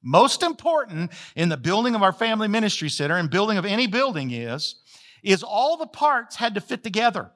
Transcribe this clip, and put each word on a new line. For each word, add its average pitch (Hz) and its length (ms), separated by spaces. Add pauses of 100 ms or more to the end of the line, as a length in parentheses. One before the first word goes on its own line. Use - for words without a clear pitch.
Most 190 420
important 262 680 (240)
in 170 140
the 156 80
building 208 380
of 202 80
our 190 80
family 220 360
ministry 208 420
center 147 280
and 165 120
building 202 280
of 180 80
any 220 220
building 190 440
is, 120 440 (460)
is 190 220
all 277 340
the 320 100
parts 269 480
had 233 200
to 208 60
fit - 220
together. 214 520